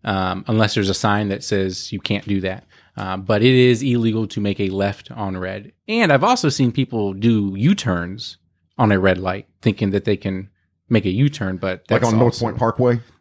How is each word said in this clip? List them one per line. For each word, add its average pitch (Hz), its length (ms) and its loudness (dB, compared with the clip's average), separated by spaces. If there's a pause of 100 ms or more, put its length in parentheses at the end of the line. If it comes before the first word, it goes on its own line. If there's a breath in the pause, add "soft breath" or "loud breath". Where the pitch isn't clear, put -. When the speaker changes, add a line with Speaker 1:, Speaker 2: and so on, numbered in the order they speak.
Speaker 1:
Um, 95 420 -2
unless 110 300 2
there's 101 120 0
a 95 60 0
sign 104 340 0
that 98 140 -4
says 95 500 -4
you 101 80 -8
can't - 260 -4
do 98 160 0
that. 95 220 -6 (320 soft breath)
Uh, 95 200 -6
but 104 260 0
it 131 120 6
is 127 280 6
illegal 113 460 0
to - 120 -6
make 101 200 -2
a 98 100 0
left 98 420 -4
on 98 240 -6
red. 95 360 -10 (140)
And 220 260 2
I've 135 120 4
also 240 240 2
seen 127 240 0
people 110 420 -2
do 104 420 0
U-turns 98 800 -2 (380)
on 113 160 2
a 95 60 4
red 92 200 4
light, 92 280 -6 (140)
thinking 104 300 0
that 98 140 -2
they 104 120 0
can 98 320 -6 (400)
make 107 160 2
a 95 60 0
U-turn, 101 480 -2
but 92 220 -4 (100)
Speaker 2:
Like 117 100 2
Speaker 1:
that's 113 120 2
Speaker 2:
on 110 60 2
North 120 160 4
Speaker 1:
also 120 120 -4
Speaker 2:
Point 113 120 -6
Parkway? 120 420 0 (200)